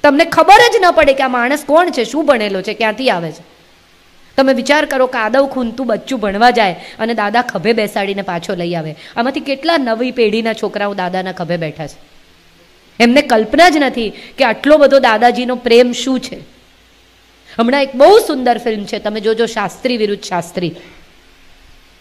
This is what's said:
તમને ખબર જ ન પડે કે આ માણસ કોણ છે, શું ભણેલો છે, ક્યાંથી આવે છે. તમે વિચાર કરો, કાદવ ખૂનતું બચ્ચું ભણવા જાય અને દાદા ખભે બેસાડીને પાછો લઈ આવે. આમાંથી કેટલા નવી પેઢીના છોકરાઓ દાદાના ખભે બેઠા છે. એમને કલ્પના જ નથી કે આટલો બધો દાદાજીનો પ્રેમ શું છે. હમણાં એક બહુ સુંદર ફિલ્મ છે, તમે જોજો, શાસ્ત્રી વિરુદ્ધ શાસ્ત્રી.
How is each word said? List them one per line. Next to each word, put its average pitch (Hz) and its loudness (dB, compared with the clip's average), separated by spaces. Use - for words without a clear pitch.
તમને 285 4
ખબર 392 4
જ 381 2
ન 349 4
પડે 311 4
કે 269 0
આ 262 0
માણસ 254 -2
કોણ 330 2
છે, 247 -4
શું 285 -4
ભણેલો 208 0
છે, 214 -6
ક્યાંથી 226 -2
આવે 170 -4
છે. - -20
તમે 269 2
વિચાર 285 0
કરો, 262 0
કાદવ 254 0
ખૂનતું 254 -6
બચ્ચું 226 -6
ભણવા 208 2
જાય 202 0
અને 226 -4
દાદા 214 -2
ખભે 214 -4
બેસાડીને 202 -4
પાછો 185 -6
લઈ 175 -6
આવે. 156 -8
આમાંથી 269 -4
કેટલા 269 -2
નવી 247 -2
પેઢીના 226 0
છોકરાઓ 202 -6
દાદાના 185 -6
ખભે 175 -6
બેઠા 156 -8
છે. - -16
એમને 240 4
કલ્પના 247 4
જ 311 2
નથી 247 -2
કે 269 2
આટલો 262 2
બધો 277 6
દાદાજીનો 240 2
પ્રેમ 240 4
શું 254 -4
છે. - -14
હમણાં 254 2
એક 269 -4
બહુ 339 8
સુંદર 254 0
ફિલ્મ 214 -6
છે, 202 -8
તમે 208 -6
જોજો, 220 0
શાસ્ત્રી 233 -6
વિરુદ્ધ 202 -4
શાસ્ત્રી. 175 -6